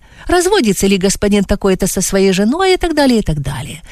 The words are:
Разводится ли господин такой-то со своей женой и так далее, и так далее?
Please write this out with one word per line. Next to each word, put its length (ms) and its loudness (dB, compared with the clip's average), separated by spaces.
Разводится 580 2
ли 100 2
господин 460 0
такой-то 460 0
со 140 -4
своей 280 2
женой 440 0
и 20 2
так 180 -4
далее, 240 2
и 40 0
так 200 -4
далее? 500 -10